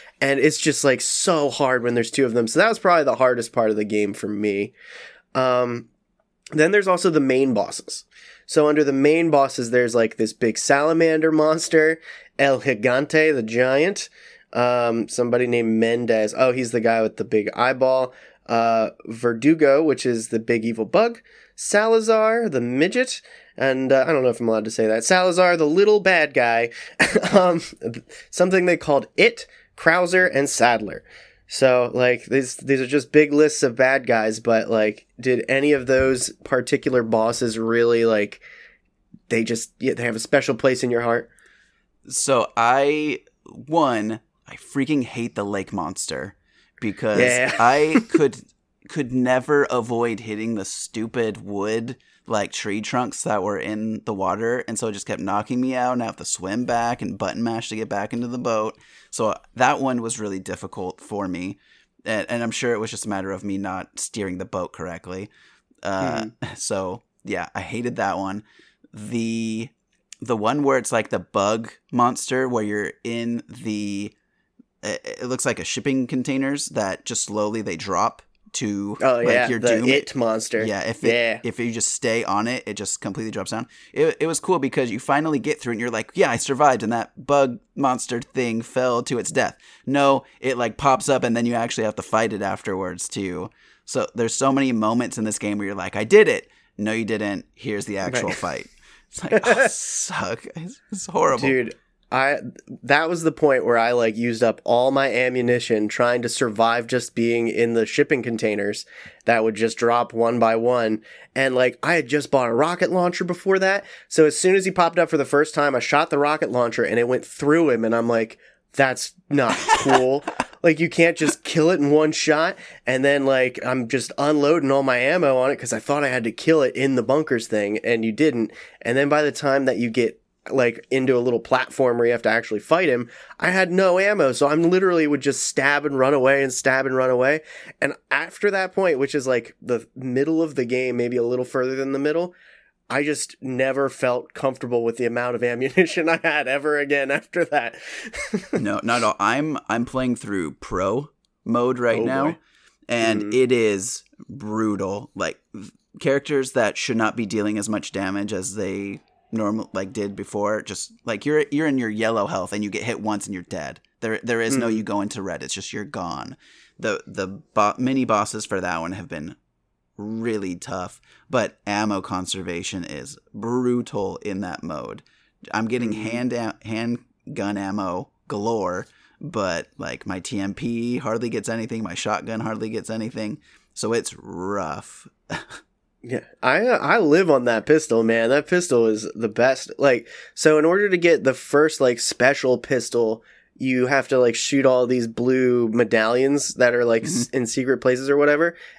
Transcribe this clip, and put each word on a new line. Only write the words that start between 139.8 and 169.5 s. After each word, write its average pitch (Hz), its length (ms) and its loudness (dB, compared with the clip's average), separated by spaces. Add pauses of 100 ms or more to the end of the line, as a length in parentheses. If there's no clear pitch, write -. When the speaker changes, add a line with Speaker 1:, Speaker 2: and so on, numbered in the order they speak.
Speaker 1:
middle 135 460 0
of 156 140 -2
the 131 100 0
game, 127 320 -2
maybe 120 200 0
a 117 60 2
little 127 220 -2
further 131 300 -2
than 135 180 -4
the 135 60 -2
middle, 165 340 -2 (560)
I 131 140 0
just 143 380 -4
never 131 480 0
felt 123 460 -4
comfortable 127 480 -2
with 117 140 -2
the 123 100 -2
amount 120 280 -2
of 117 80 -4
<laughs> 120 80 0
ammunition 156 560 0
I 165 100 2
had 151 300 -2
ever 143 300 -2
again 143 340 0
after 151 340 -2
that. 120 300 -2 (400)
<laughs> - 380 -8
Speaker 2:
No, 104 300 -2
not 120 140 0
at 117 60 0
all. 107 160 2
I'm, 135 380 0 (100)
I'm 117 180 -2
playing 127 320 -2
through 95 360 -4
pro 101 560 -4 (340)
mode 120 360 0
right 113 220 2
Speaker 1:
Oh, 113 40 -2
Speaker 2:
now, 135 260 -2
Speaker 1:
boy. 165 60 -10 (500)
Speaker 2:
and 113 360 0
Speaker 1:
Mm-hmm. 104 100 -6
Speaker 2:
it 127 180 4
is 107 520 0 (260)
brutal. 101 840 -4
Like, 90 240 -6 (140)
v-, 101 180 -16 (280)
characters 139 520 0
that 110 260 0
should 117 200 -2
not 110 200 0
be 117 80 -4
dealing 107 320 -2
as 101 120 -4
much 104 220 -6
damage 101 420 -6
as 92 220 -6
they 101 460 -8 (300)
normal, 110 420 -4
like, 98 180 -6
did 101 240 -6
before. 101 460 -4
Just, - 320 -12 (120)
like, 110 200 -6
you're, 151 260 2
you're 151 160 0
in 135 100 0
your 117 120 -2
yellow 110 380 0
health 90 260 -6
and 104 100 -4
you 104 60 -4
get - 140 -6
hit 113 180 -6
once 104 240 -4
and 104 80 -10
you're 90 100 -10
dead. 73 360 -10 (220)
There, 110 220 -4
there 117 180 -2
is 135 160 0
no 120 100 -2
Speaker 1:
Mm. 110 100 0
Speaker 2:
you 107 60 -4
go 101 180 -4
into 104 200 -8
red. 87 220 -8
It's 67 100 -8
just - 200 -12
you're 107 120 -8
gone. 85 520 -10 (420)
The, 107 280 -4
the 95 200 -6
bo-, 101 500 0
mini 131 280 0
bosses 110 400 -2
for 95 160 -4
that 87 180 -4
one 82 140 -6
have 90 160 -12
been 78 260 -12 (640)